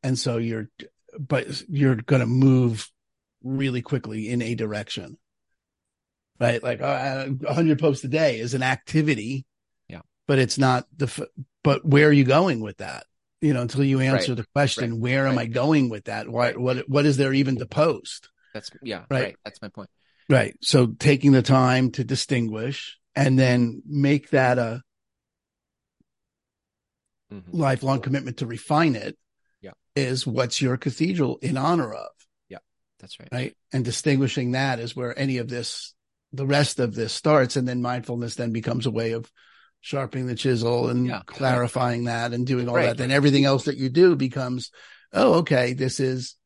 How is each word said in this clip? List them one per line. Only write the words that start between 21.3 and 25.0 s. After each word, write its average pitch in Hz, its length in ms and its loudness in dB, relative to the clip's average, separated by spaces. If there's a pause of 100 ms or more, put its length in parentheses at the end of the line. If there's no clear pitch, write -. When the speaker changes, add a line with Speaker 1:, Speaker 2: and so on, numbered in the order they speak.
Speaker 1:
the 131 120 6
time 127 480 4
to 135 120 -6
distinguish 120 920 -4 (180)
and 135 240 4
then 123 480 2
make 143 440 0
that 127 260 4
a 117 240 -4 (2500)